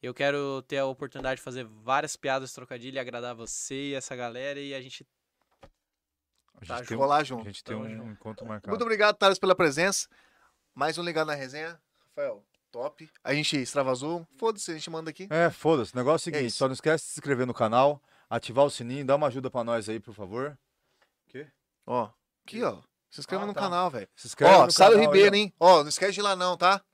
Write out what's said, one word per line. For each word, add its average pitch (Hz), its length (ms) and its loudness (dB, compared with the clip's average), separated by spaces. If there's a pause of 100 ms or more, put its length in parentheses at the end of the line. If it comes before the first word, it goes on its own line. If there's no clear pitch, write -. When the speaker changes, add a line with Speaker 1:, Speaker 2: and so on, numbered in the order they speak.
Speaker 1:
Eu 123 100 -10
quero 139 500 -4
ter 139 160 -8
a 135 80 -2
oportunidade 135 500 -8
de - 80 -18
fazer 127 180 -12
várias 120 540 -4
piadas, 135 360 -6
trocadilho, 131 480 -12
agradar 123 360 -10
você 135 540 -10
e 143 40 -8
essa 131 220 -10
galera. 123 420 -10
E 143 160 -12
a 135 60 -10
gente 131 260 -18 (1500)
Speaker 2:
A - 100 -20
gente - 40 -20
Speaker 1:
tá 123 100 -8
Speaker 2:
tem 123 80 -12
Speaker 1:
junto. 113 140 -6
Speaker 3:
Rolar 143 240 2
junto. 131 180 -12
Speaker 2:
A - 20 -14
gente 101 200 -18
tem 110 120 -12
Speaker 1:
Tamo 110 120 -10
Speaker 2:
um - 80 -14
Speaker 1:
junto. 113 140 -16
Speaker 2:
encontro 110 360 -16
marcado. 107 240 -12
Speaker 3:
Muito 220 120 -4
obrigado, 214 340 2
Thales, 196 220 4
pela 185 160 4
presença. 175 540 0 (680)
Mais 156 240 -2
um 175 40 -8
Ligado 160 260 -2
na 151 60 -4
Resenha. 147 440 -12 (380)
Rafael, 123 260 -8 (280)
top. 135 380 -12 (140)
A 135 120 -2
gente 151 220 -2
extravasou. 139 680 -4 (100)
Foda-se, 220 340 -4
a 165 40 -8
gente 156 160 -14
manda 160 200 -10
aqui. 185 200 -16
Speaker 2:
É, 165 200 2
foda-se. 151 440 0
O - 20 -6
negócio 147 320 0
é - 20 -8
o - 20 -10
Speaker 3:
É 151 40 -4
Speaker 2:
seguinte, 135 120 -2
Speaker 3:
isso. 107 100 -8
Speaker 2:
só 139 80 2
não 131 60 0
esquece 156 320 -2
de - 60 -14
se - 100 -12
inscrever 127 260 -2
no 120 80 -6
canal, 127 460 2 (300)
ativar 117 340 2
o 143 60 0
sininho, 127 340 -10
dá 135 120 2
uma 151 120 0
ajuda 127 220 -6
pra 120 140 -4
nós 113 240 -4
aí, 110 120 -6
por 107 140 -20
favor. 117 420 -10 (720)
Quê? 143 180 -18 (400)
Speaker 3:
Ó, 123 220 -4 (360)
aqui, 226 180 -10
ó. 113 160 -6 (320)
Se - 100 -18
inscreva 190 240 -8
Speaker 2:
Ah, - 20 -8
Speaker 3:
no 202 80 -10
Speaker 2:
tá. 196 60 -6
Speaker 3:
canal, 180 300 -2
velho. 113 260 -12
Speaker 2:
Se - 100 -20
inscreve 160 280 8
Speaker 3:
Ó, 170 120 12
Speaker 2:
no 180 60 0
Speaker 3:
Sálio 202 260 10
Speaker 2:
canal 208 140 4
aí, 196 60 6
Speaker 3:
Ribeiro, 202 160 8
Speaker 2:
ó. 202 40 4
Speaker 3:
hein? 208 220 -2
Ó, 170 220 10
não 147 60 -4
esquece 185 240 -2
de 185 80 -6
ir - 20 -4
lá 202 120 0
não, 180 220 -2
tá? 185 260 2 (120)